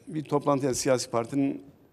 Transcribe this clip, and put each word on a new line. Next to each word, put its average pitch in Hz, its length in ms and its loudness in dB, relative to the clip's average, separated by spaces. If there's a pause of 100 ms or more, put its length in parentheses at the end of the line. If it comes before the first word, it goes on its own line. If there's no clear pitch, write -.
bir 156 160 -6
toplantıya, 143 500 0
siyasi 127 360 0
partinin 139 520 -2 (320)